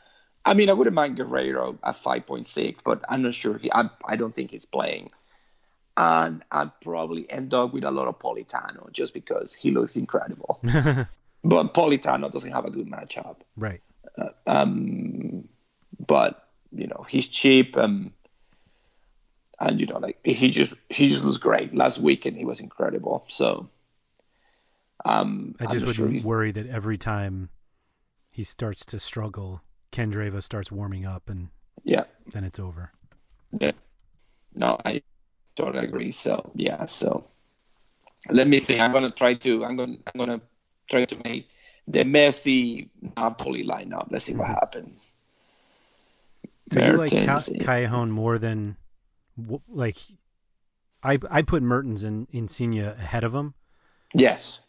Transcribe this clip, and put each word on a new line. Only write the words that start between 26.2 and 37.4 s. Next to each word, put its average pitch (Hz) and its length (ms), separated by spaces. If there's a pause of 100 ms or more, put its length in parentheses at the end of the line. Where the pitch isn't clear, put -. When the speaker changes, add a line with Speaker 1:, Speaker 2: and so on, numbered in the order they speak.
Speaker 2:
worry 110 280
that 107 140
every 110 300
time 98 540 (800)
he 113 120
starts - 440
to 107 120
struggle, 98 600 (320)
Candreva 104 500
starts 101 300
warming 98 320
up, 92 240
and 90 200 (340)
Speaker 1:
Yeah. - 220 (280)
Speaker 2:
then 101 120
it's 90 140
over. 87 340 (680)
Speaker 1:
Yeah. 73 120 (840)
No, - 300
I - 180 (540)
totally 64 280
agree. 60 280
So, - 420
yeah, - 320
so - 400 (1040)